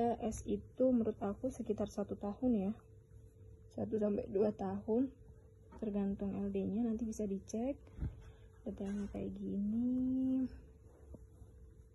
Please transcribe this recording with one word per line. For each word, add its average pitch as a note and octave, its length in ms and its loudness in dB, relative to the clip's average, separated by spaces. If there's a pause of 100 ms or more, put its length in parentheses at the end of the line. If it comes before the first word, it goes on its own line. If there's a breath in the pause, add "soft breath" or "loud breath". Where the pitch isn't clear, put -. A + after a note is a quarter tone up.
(220)
S A3 240 -2
itu G#3+ 440 4
menurut A3 320 4
aku G3+ 280 0
sekitar G#3+ 400 -2
satu G3+ 280 -4
tahun G3+ 520 2
ya, - 20 0 (1000)
satu G#2+ 280 0
sampai G#3 280 2
dua G#3 240 4
tahun, G#3+ 560 2 (720)
tergantung G3+ 560 0
L G3+ 160 -2
D-nya, G3 320 0
nanti A3+ 200 0
bisa G#3+ 240 -2
dicek A3+ 480 -2 (880 loud breath)
detailnya G3+ 480 -4
kayak G3 240 -4
gini. B3+ 1080 2 (1500 loud breath)